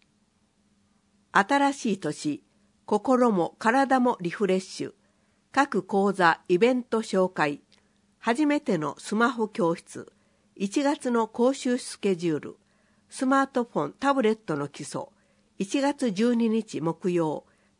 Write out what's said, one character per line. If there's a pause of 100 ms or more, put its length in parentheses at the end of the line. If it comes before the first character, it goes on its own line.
(1300)
新
し
い
年、 (420)
心
も
体
も
リ
フ
レ
ッ
シ
ュ。 (580)
各
講
座、
イ
ベ
ン
ト
紹
介。 (580)
初
め
て
の
ス
マ
ホ
教
室。 (440)
一
月
の
講
習
ス
ケ
ジ
ュ
ー
ル。 (520)
ス
マ
ー
ト
フ
ォ
ン、
タ
ブ
レ
ッ
ト
の
基
礎。 (520)
一
月
十
二
日
木
曜、 (340)